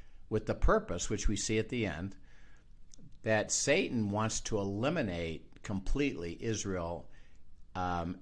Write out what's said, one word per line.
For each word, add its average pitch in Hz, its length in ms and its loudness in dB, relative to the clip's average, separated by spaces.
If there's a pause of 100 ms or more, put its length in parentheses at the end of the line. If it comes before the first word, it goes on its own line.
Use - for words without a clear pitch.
(280)
with 107 180 0
the 110 80 2
purpose, - 560 6
which 104 180 2
we 104 80 2
see 110 220 2
at 110 100 2
the 120 180 0
end, 90 300 -4 (1080)
that 110 300 2
Satan 123 580 2
wants 107 300 0
to - 180 0
eliminate 98 1040 -2
completely 98 800 0
Israel. 92 680 -2 (640)
Um, 90 460 0